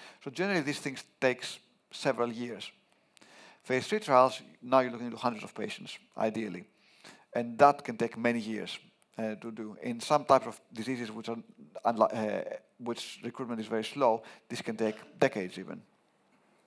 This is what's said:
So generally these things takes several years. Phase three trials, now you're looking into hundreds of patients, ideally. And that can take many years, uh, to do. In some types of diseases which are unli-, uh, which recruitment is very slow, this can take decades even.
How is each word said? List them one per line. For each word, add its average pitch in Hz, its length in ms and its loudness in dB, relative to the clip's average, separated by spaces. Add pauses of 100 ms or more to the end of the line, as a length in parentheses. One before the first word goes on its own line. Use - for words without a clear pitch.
(240)
So 147 60 -12
generally 180 320 0
these 139 180 -4
things 135 240 -6 (160)
takes - 400 0 (320)
several 120 400 0
years. 117 400 -8 (920)
Phase 127 240 0
three 214 120 0
trials, 131 420 6 (200)
now 123 180 4
you're 123 120 2
looking 120 160 -8
into 113 100 -10
hundreds 117 260 -2
of - 100 -14
patients, 104 440 -8 (200)
ideally. 107 460 -2 (680)
And 117 240 -2
that 143 260 8
can 117 140 -6
take 117 200 -2
many 117 220 2
years, 104 400 -6 (380)
uh, 110 180 -4
to 113 160 -10
do. 107 300 -10
In 117 180 -4
some 143 240 2
types 131 240 6
of 113 140 -12 (100)
diseases 117 400 -6
which 110 160 -10
are 117 100 -4 (480)
unli-, 113 280 4
uh, 107 420 -2 (240)
which 117 460 -8
recruitment 117 340 -8
is 107 80 -8
very 110 160 0
slow, 113 400 2 (240)
this 120 140 -8
can 110 160 -6
take 110 180 2 (240)
decades 101 400 2
even. - 220 -12 (840)